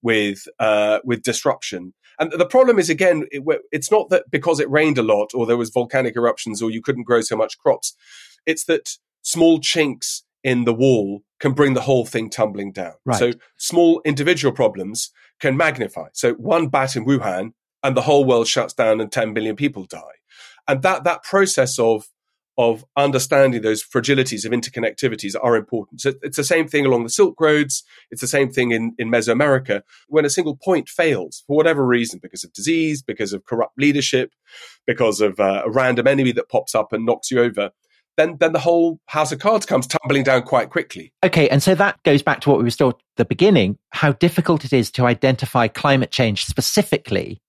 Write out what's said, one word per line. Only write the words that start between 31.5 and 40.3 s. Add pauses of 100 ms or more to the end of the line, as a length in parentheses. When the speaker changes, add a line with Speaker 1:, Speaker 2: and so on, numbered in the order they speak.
Speaker 1:
whatever
reason,
because
of
disease,
because
of
corrupt
leadership, (520)
because
of,
uh,
a
random
enemy
that
pops
up
and
knocks
you
over, (480)
then,
then
the
whole
house
of
cards
comes
tumbling
down